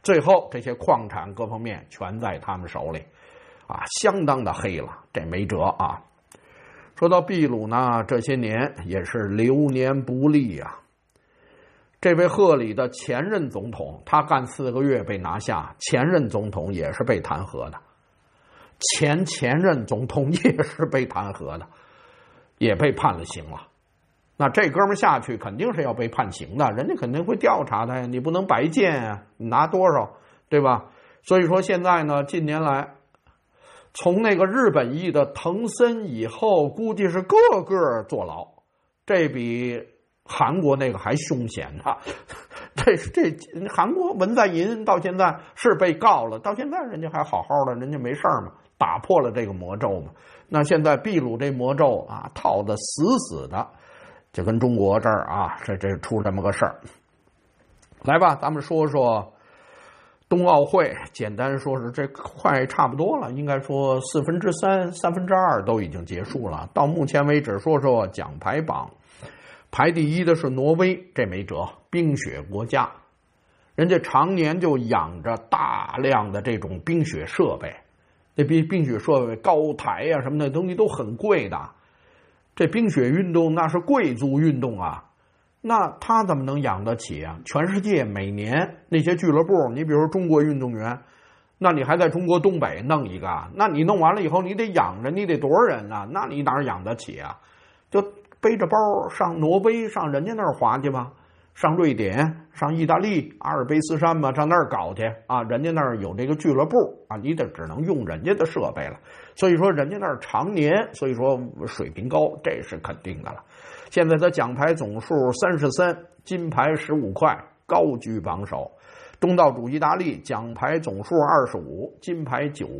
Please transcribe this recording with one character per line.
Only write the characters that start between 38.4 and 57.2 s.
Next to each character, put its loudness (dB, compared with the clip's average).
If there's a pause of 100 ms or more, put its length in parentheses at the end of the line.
这 2
比 -4 (440)
韩 0
国 4
那 0
个 -8
还 -2
凶 -4
险 -10
啊。 -2 (420)
<laughs> -20
这， 4
这 -2 (360)
韩 0
国 -2
文 0
在 4
寅 -2
到 2
现 -4
在 2 (160)
是 4
被 2
告 4
了， -6
到 -4
现 -6
在 -6
人 -10
家 -8
还 -4
好 -2
好 0
的， 0
人 -8
家 -6
没 -4
事 -2
儿 2
嘛， -12 (260)
打 0
破 4
了 0
这 -2
个 -8
魔 -8
咒 -2
嘛。 -14 (380)
那 2
现 4
在 4
秘 0
鲁 -4
这 -2
魔 0
咒 2
啊， -12
套 0
得 -2
死 0 (120)
死 -8
的。 -6 (680)
就 -4
跟 0
中 2
国 4
这 2
儿 4
啊， -2
这， -4
这 -2
出 -2
这 0
么 -2
个 0
事 2
儿。 -4 (1300)